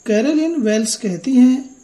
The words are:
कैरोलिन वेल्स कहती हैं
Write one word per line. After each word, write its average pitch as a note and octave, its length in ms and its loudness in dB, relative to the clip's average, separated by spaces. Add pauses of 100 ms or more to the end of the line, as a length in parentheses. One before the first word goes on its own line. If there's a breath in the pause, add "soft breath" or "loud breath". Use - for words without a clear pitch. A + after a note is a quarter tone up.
कैरोलिन D4+ 500 0
वेल्स A3 400 0
कहती G3+ 380 -4
हैं B3+ 500 2